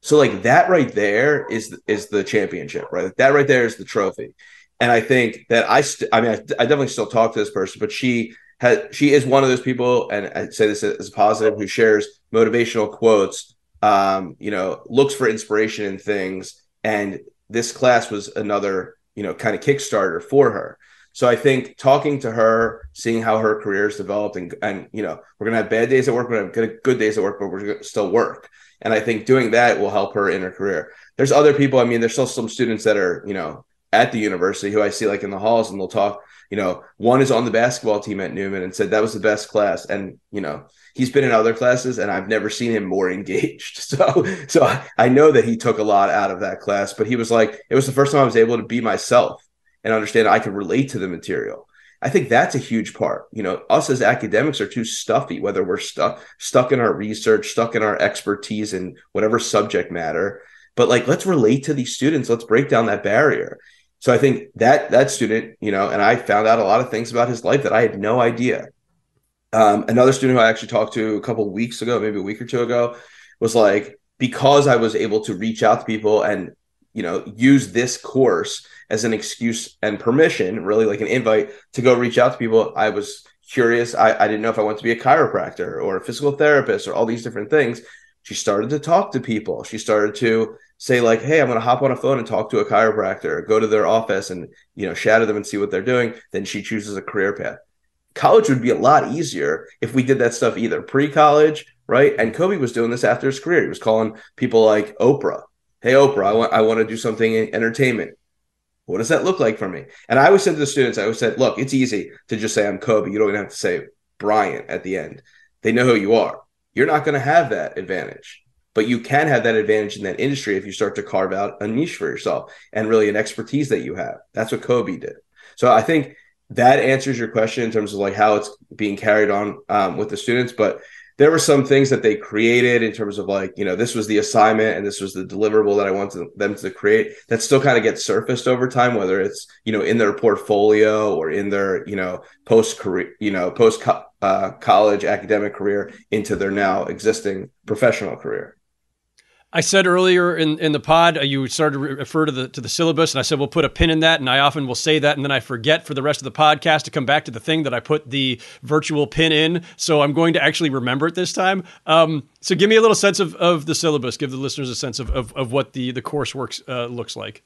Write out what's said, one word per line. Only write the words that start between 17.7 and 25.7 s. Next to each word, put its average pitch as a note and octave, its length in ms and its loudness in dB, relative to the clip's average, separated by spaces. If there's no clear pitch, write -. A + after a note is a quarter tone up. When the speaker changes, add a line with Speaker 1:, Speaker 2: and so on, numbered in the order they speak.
Speaker 1:
class B2 380 2
was G#2 200 -8
another, G2+ 640 -4
you G#2 80 -10
know, E2+ 100 -6
kind A2 220 -4
of - 60 -8
Kickstarter G2+ 600 0
for C3+ 300 4
her. - 260 -10
So B2 160 2
I A#2+ 60 4
think B2+ 420 0
talking C#3+ 420 2
to B2 120 -6
her, A2+ 600 0
seeing A2+ 280 -4
how A2 160 0
her G#2+ 240 0
career G2+ 240 0
has G#2 120 -4
developed, G2+ 380 -6
and, F2+ 260 -10
and, G2+ 300 -6
you G#2+ 120 -8
know, D#2 160 -8
we're G#2 60 -6
gonna A2+ 120 0
have G#2+ 120 -2
bad A#2 200 0